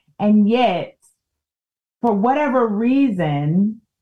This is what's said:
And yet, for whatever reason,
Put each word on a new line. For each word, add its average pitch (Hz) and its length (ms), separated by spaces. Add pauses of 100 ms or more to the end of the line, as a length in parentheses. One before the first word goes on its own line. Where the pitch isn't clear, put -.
(180)
And 208 300
yet, 220 480 (1040)
for 233 120
whatever 247 560
reason, 202 1120 (220)